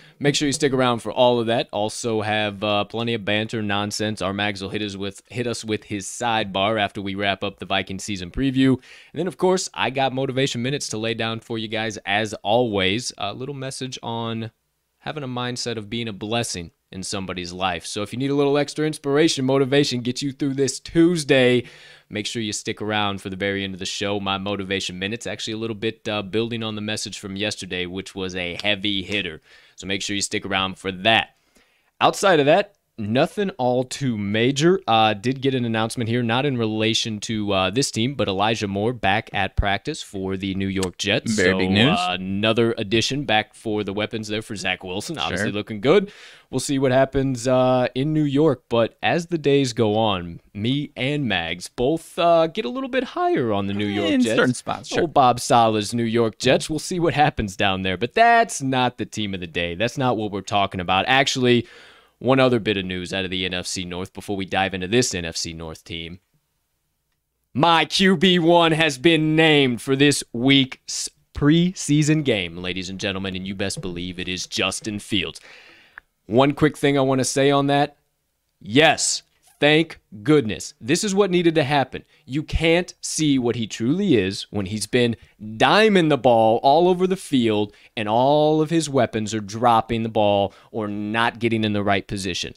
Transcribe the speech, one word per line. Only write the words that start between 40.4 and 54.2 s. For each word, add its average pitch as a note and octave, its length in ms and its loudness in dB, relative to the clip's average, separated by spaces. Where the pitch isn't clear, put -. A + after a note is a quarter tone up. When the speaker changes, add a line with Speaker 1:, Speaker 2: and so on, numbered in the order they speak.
Speaker 1:
New F#2+ 140 -2
York F#2 320 -4
Jets. G#2 340 -2
Speaker 2:
Very F#2+ 200 4
Speaker 1:
So, F#2 40 0
Speaker 2:
big F#2+ 140 0
news. G#2 260 4
Speaker 1:
uh, F2+ 120 -2
another G#2+ 580 0
addition A2+ 460 -2
back G#2+ 320 0
for G#2+ 280 -4
the G2 100 -4
weapons G#2+ 340 -4
there G#2 160 -4
for A2+ 120 -10
Zach F#2 280 -4
Wilson. G2 340 -8
Obviously F2+ 300 -2
Speaker 2:
Sure. G#2 60 -6
Speaker 1:
looking G#2 280 -8
good. F#3+ 300 4
We'll B2+ 80 -2
see C#3 180 -4
what C3+ 140 2
happens, C3+ 560 2
uh, B2+ 480 2
in C#3+ 180 -2
New D#3 120 2
York. C#3+ 440 2
But A#2 320 2
as D3+ 240 0
the E3+ 140 -4
days C#3 340 2
go G#2+ 240 2
on, F#2 420 0
me B2+ 420 -4
and C#3+ 320 -2
Mags F2 420 -4
both, D3 500 -4
uh, E3+ 260 4
get E3 180 -6
a A#3+ 60 -4
little C4 200 -6
bit B3+ 160 -2
higher E4+ 460 0
on G2+ 140 0
the G2 80 -4
New G#2 140 -2
York G2+ 240 0
Speaker 2:
In C4 100 4